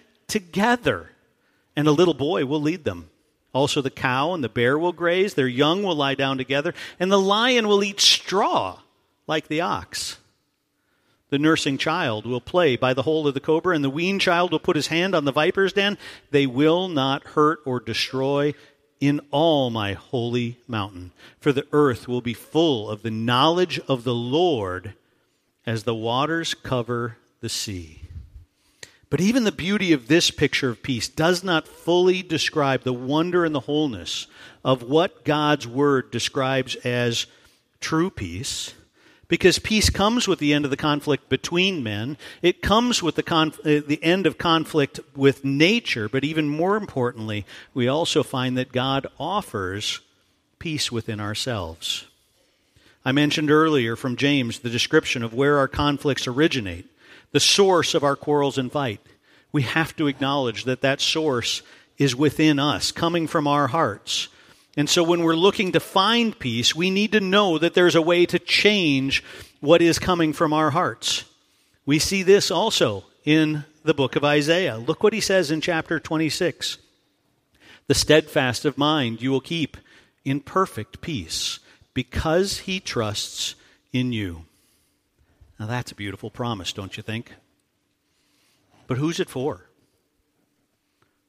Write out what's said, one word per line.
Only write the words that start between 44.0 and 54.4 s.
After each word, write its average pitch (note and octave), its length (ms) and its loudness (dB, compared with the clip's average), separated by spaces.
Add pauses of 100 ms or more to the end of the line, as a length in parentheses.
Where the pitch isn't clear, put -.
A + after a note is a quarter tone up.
end F3 240 2
of C#3 120 2
conflict D#3+ 640 0 (140)
with C3+ 280 2
nature. C#3 640 2
But C3 160 -2
even D#3 240 -2
more E3+ 300 0
importantly, A#2 680 -4 (280)
we B2 160 0
also D3+ 340 0
find B2+ 340 -4
that B2+ 140 -4
God C3+ 340 -2 (140)
offers G#2+ 800 -6 (600)
peace D#3 320 -6
within A2 280 -6
ourselves. G#2 840 -6 (960)
I C3 80 0
mentioned D3 400 0
earlier D3+ 460 4
from B2+ 180 -4
James C3 440 0